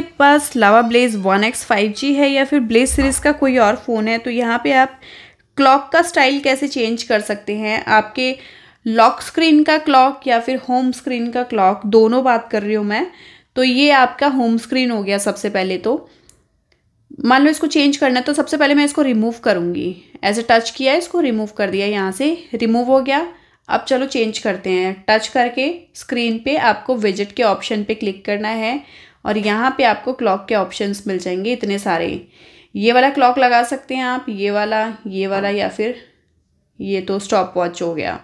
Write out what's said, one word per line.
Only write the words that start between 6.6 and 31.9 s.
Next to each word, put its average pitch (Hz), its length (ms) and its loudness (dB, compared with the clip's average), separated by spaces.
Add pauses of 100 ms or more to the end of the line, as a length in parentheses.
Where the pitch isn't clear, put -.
चेंज 233 360 -4
कर 214 180 0
सकते 208 340 -8
हैं, 214 300 -4
आपके 240 500 0 (500)
लॉक 226 360 4
स्क्रीन 320 420 4
का 311 160 2
क्लॉक 277 480 2
या 233 140 2
फिर 262 180 -4
होम 254 340 -2
स्क्रीन 240 380 -6
का 247 140 -4
क्लॉक, 202 420 0
दोनों 226 360 4
बात 240 280 0
कर 208 120 -2
रही 214 120 -2
हूँ 208 100 -2
मैं। 220 200 -2 (500)
तो 254 80 0
ये 262 280 2
आपका 262 380 2
होम 233 300 0
स्क्रीन 254 320 -2
हो 214 120 -4
गया। 196 160 -2
सबसे 202 320 -4
पहले 185 280 -2
तो 247 300 -4 (1120)
मान 262 220 4
लो 302 60 6
इसको 311 180 -2
चेंज 285 300 2
करना 254 220 0
है, 254 60 -4
तो 294 80 -2
सबसे 294 240 -2
पहले 285 160 2
मैं 294 120 4
इसको 285 180 -2
रिमूव 233 360 0
करूँगी। 175 560 -2 (280)
ऐसे 214 260 -2
टच 233 220 4
किया, 269 240 0
इसको 349 260 -2
रिमूव 220 360 -2
कर 202 120 -2
दिया, 196 180 -2
यहाँ 196 240 -2
से 302 440 -2
रिमूव 233 320 0
हो 262 140 4
गया। 277 260 -2 (420)
अब - 140 -2
चलो 262 240 0
चेंज 220 320 -2
करते 190 320 -4
हैं। 190 380 -2
टच 220 180 2
करके 254 460 -2 (220)
स्क्रीन 233 500 -4
पे 277 120 0
आपको 226 400 0
विजेट 202 340 -4
के 247 140 -2
ऑप्शन 208 380 -2
पे 214 120 -4
क्लिक 196 300 -8
करना 214 240 -4
है 226 300 -4 (460)
और 208 120 -2
यहाँ 220 400 0
पे 277 80 2
आपको 226 280 0
क्लॉक 202 360 -2
के 220 60 0
ऑप्शंस 202 520 -4
मिल 185 120 -4
जाएंगे 185 340 -4
इतने 202 260 -4
सारे। 170 480 -4 (480)